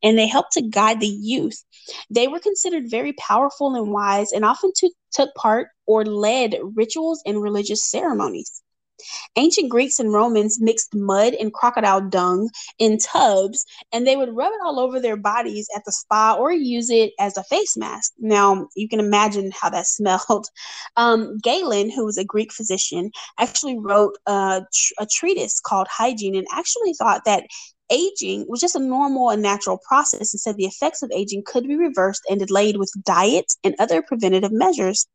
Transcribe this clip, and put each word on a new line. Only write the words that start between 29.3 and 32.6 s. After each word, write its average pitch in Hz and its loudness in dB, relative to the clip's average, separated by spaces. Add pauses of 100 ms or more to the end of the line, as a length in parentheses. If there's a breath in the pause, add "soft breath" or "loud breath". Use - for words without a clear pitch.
and 214 0
natural 202 0
process 214 0
and 208 -8
said 208 -4
the 202 -2
effects 285 -4
of 254 -8
aging 202 -4
could 247 -2
be 285 -2
reversed 220 0
and 196 0
delayed 196 2